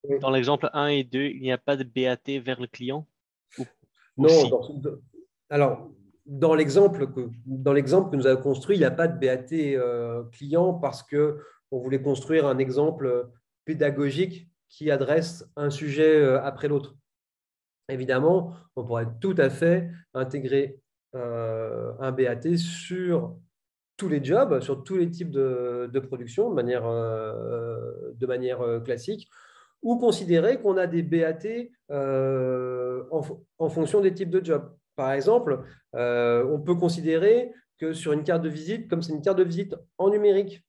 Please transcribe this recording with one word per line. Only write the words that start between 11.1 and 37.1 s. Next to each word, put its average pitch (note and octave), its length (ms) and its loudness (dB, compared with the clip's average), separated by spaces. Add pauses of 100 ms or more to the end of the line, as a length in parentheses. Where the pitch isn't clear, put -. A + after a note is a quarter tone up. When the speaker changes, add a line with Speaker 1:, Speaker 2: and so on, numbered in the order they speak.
Speaker 1:
on C3 80 -4
voulait C3 200 -2
construire C#3+ 460 0
un C3 120 0
exemple C3 680 0 (360)
pédagogique D3 840 -2 (200)
qui D3+ 240 -2
adresse C#3+ 640 0
un D3 140 -2
sujet, D3+ 500 4
euh, C3 200 6
après C#3 280 -4
l'autre. C#3+ 280 -2 (920)
Évidemment, C3+ 680 0 (220)
on A#2+ 80 -8
pourrait A#2 240 -4 (120)
tout F#3+ 180 -2
à C3+ 120 4
fait E3+ 400 2 (240)
intégrer, C3+ 680 -2 (360)
euh, A#2 840 -6
un C3 140 -4
B C3 160 -2
A A#2+ 80 -2
T E3+ 220 0
sur E3+ 760 -4 (600)
tous G3 120 -6
les D3 140 0
jobs, E3 380 2
sur C3+ 240 -6
tous F#3+ 120 -6
les E3+ 140 0
types E3+ 220 -10
de, B2 600 -2
de C3+ 60 0
production C3+ 520 -4
de F#3+ 40 -4
manière, A#2+ 320 -2
euh, A#2 1300 -6
de A#2+ 120 -4
manière, B2+ 340 -4
euh, A#2 180 -2
classique, B2 500 -8 (540)
ou A#3+ 140 0
considérer F#3+ 640 2
qu'on G3 160 2
a F#3 100 2
des E3+ 160 0
B E3 220 2
A D#3+ 80 0
T, A3+ 400 -8 (180)
euh, B2+ 1200 -2
en D#3 120 -2
fo-, - 220 -12 (140)
en D#3+ 100 -2
fonction E3 320 2
des F#3+ 140 4
types F3+ 160 -6
de F#3 140 0
jobs. D#3+ 280 -2 (220)
Par C3+ 160 -2
exemple, C#3+ 540 2 (320)
euh, A#2+ 500 2
on D3 140 0
peut E3+ 160 0
considérer E3+ 760 2 (260)